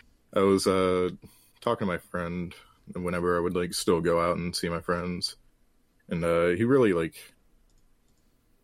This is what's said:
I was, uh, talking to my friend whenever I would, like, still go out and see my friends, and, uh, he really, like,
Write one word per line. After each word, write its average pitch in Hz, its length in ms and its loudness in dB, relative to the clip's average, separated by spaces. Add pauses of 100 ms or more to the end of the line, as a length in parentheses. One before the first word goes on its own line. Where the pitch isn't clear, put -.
(320)
I 104 80 2
was, 98 260 4
uh, 92 420 2 (520)
talking 113 260 -2
to 90 60 -2
my 82 60 -2
friend 87 560 -8 (400)
whenever 87 420 -2
I 87 40 2
would, 87 160 -2
like, 87 180 -2
still 87 260 2
go 85 200 2
out 85 160 2
and 85 180 -6
see - 140 -4
my 85 120 -4
friends, 87 560 -6 (720)
and, 85 140 -4
uh, 85 260 2
he 87 160 0
really, 123 280 4
like, 82 220 -2 (1500)